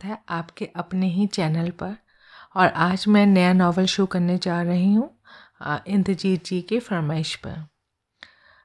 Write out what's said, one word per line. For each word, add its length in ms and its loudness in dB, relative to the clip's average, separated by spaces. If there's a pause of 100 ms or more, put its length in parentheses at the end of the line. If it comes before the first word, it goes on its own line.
है 140 -10 (100)
आपके 360 -10
अपने 420 -4
ही 200 0
चैनल 440 -2
पर। 260 -10 (580)
और 140 4
आज 400 -2
मैं 180 6
नया 260 6
नॉवेल 340 4
शुरू 200 0
करने 320 -2
जा 240 -4
रही 320 2
हूँ, 260 -2 (400)
अ, 260 -6
इंद्रजीत 580 0
जी 180 -6
के 160 -4
फरमाइश 580 -4
पर। 300 -12 (1000)